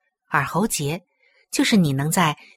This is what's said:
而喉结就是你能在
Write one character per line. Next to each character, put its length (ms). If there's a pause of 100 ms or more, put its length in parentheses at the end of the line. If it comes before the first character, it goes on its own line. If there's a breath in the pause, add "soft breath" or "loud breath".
(280)
而 180
喉 220
结 360 (460)
就 140
是 120
你 180
能 180
在 260 (200 loud breath)